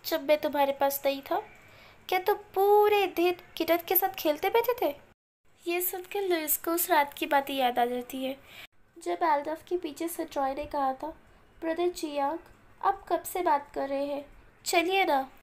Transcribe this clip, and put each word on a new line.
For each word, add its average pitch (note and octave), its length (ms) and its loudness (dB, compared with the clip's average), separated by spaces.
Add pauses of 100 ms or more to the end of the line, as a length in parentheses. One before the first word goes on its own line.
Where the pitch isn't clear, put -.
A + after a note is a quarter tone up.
जब D#4 180 -4
मैं D4+ 140 4
तुम्हारे C#4+ 340 2
पास C#4 340 0
नहीं C#4 160 0
था? G4+ 220 -2 (680)
क्या F#4 100 2
तुम G4+ 160 2
पूरे G4+ 720 4
दिन F4 280 2 (220)
किटन E4 200 2
के F#4 180 -2
साथ F#4+ 140 2
खेलते E4 400 -2
बैठे A#4 320 2
थे?" - 140 -2 (720)
ये F4 140 -2
सुनकर F#4 400 -6
लुइस F4 360 0
को - 140 -4
उस E4+ 180 -2
रात C#4+ 240 4
की D#4 120 -6
बातें C#4 280 0
याद B3 260 2
आ A#3+ 60 4
जाती B3 380 -6
है, C4+ 140 -6 (680)
जब F4 200 -4
एल्डोफ D4+ 440 0
के F4+ 100 -4
पीछे E4 300 -6
से E4 180 -6
Troy C4+ 280 -2
ने D4 120 -6
कहा C#4 280 -2
था, D4 140 -8 (540)
"ब्रदर E4 260 -2
जियांग, D4+ 520 -4 (440)
आप G4 260 0
कब E4+ 140 0
से - 180 -6
बात D4 340 2
कर C#4 140 -4
रहे C#4 160 -2
हैं? C#4+ 200 -6 (400)
चलिए F#4 400 2
ना।" C4+ 240 2 (140)